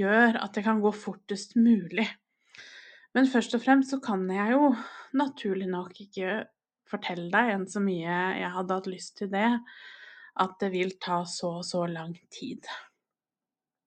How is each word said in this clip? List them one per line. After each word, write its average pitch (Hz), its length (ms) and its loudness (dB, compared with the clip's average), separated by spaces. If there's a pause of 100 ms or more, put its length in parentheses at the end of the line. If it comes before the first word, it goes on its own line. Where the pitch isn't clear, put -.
gjør 226 400 4
at - 160 -6
det 208 140 -2
kan 220 100 2
gå 208 160 2
fortest - 640 -10
mulig? 202 480 4 (1040)
Men 262 160 4
først 233 320 0
og - 60 -4
fremst 269 260 6
så 269 160 -2
kan 185 240 0
jeg 208 240 2
jo 285 160 6 (480)
naturlig 196 480 -4
nok 180 400 -6
ikke 190 320 -4 (480)
fortelle 175 480 -6
deg 233 220 4
enn 190 100 -4
så 202 160 -2
mye 175 340 0 (220)
jeg 180 160 -4
hadde 185 240 -2
hatt 190 160 -8
lyst - 240 -16
til 196 160 -4
det, 226 160 2 (840)
at 185 140 0 (100)
det 202 80 0
vil 185 220 -2 (100)
ta 175 240 -2
så 175 220 -8 (100)
og 180 80 -10
så 180 140 -2 (100)
lang 165 220 -8 (180)
tid. - 320 -12 (1200)